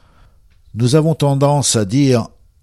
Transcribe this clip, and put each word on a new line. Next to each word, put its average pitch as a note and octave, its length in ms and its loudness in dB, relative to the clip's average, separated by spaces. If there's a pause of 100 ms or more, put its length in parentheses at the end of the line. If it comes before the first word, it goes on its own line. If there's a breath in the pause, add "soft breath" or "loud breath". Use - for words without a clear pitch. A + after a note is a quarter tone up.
(760 soft breath)
Nous A#2+ 220 0
avons D#3 180 0
tendance C#3 600 0
à G#2+ 80 0
dire, B2 460 0 (320)